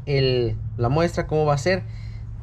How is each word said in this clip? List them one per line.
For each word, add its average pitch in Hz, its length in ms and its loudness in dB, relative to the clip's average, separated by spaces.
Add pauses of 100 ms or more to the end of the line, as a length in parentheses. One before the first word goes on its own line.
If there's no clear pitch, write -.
el, 127 500 2 (200)
la 120 120 2
muestra, 165 380 2
cómo 156 180 2
va 147 100 4
a 139 40 0
ser. 180 240 0 (600)